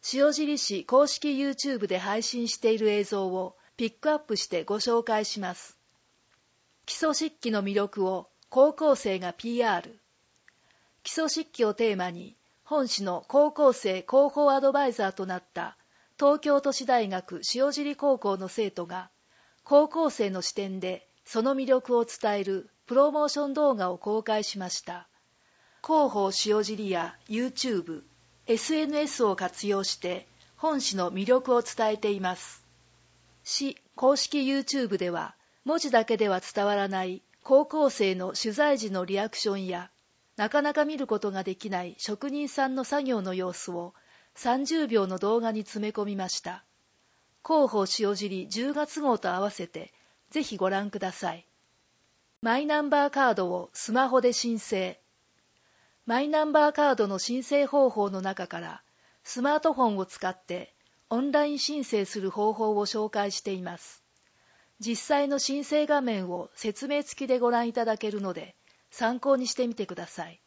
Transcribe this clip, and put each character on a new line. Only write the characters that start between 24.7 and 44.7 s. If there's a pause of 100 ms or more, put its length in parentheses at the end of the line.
し
た。 (760)
広
報 (160)
塩
尻
や (120)
YouTube、 (440)
エ
ス
エ
ヌ
エ
ス
を
活
用
し
て (280)
本
市
の
魅
力
を
伝
え
て
い
ま
す。 (800)
市 (180)
公
式
YouTube
で
は、 (300)
文
字
だ
け
で
は
伝
わ
ら
な
い (200)
高
校
生
の
取
材
時
の
リ
ア
ク
シ
ョ
ン
や、 (460)
な
か
な
か
見
る
こ
と
が
で
き
な
い
職
人
さ
ん
の
作
業
の
様
子
を (400)
三
十